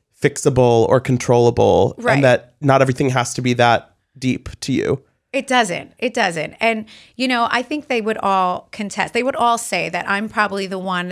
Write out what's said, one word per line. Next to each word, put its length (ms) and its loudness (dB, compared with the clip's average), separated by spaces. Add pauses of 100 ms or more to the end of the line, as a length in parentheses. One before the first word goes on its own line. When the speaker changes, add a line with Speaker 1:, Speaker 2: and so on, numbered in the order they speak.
(200)
Speaker 1:
fixable 680 2
or 120 4
controllable, 1000 2
Speaker 2:
Right. 160 0
Speaker 1:
and 100 4
that 360 2
not 220 4
everything 280 2
has 240 -2
to 80 -6
be 120 2
that 400 2 (240)
deep 300 -4 (120)
to 120 -6
you. 300 -2 (300)
Speaker 2:
It 140 -4
doesn't. 520 -2
It 160 -6
doesn't. 460 -4
And, 260 -2 (300)
you 120 -2
know, 220 0
I 120 0
think 260 -8
they 120 -2
would 180 -4
all 540 -2
contest. 400 -6
They 100 0
would 140 -4
all 220 0
say 320 -6
that 180 -6
I'm 220 -4
probably 360 -4
the 120 -8
one 340 -4